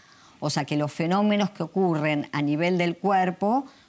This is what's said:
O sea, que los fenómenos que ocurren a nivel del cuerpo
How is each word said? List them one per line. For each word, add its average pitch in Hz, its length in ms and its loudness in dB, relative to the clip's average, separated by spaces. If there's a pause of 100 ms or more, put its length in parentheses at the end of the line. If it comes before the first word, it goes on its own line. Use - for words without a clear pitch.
(420)
O 147 80 -2
sea, 147 160 -2
que 151 100 -4
los 147 160 0
fenómenos 202 600 0
que - 120 -8
ocurren 156 720 0
a 147 80 -2
nivel 160 360 0
del 170 200 0
cuerpo 196 680 0 (240)